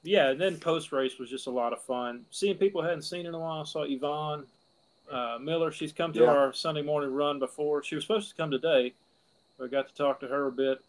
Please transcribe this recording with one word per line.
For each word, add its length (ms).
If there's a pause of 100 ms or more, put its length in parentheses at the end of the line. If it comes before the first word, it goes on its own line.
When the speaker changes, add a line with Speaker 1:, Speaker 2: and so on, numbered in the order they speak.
Speaker 1:
yeah, 260
and 100
then 180
post-race 640
was 100
just 180
a 40
lot 220
of 80
fun. 500
Seeing 240
people 260
I 40
hadn't 160
seen 240
in 80
a 60
while. 220
I 40
saw 180
Yvonne, 600 (680)
uh, 300
Miller. 320
She's 180
come 220
to 80
Speaker 2:
Yeah. 60
Speaker 1:
our 260
Sunday 300
morning 280
run 260
before. 460
She 120
was 100
supposed 240
to 60
come 140
today, 440 (640)
but 80
I 20
got 220
to 60
talk 260
to 60
her 200
a 60
bit. 360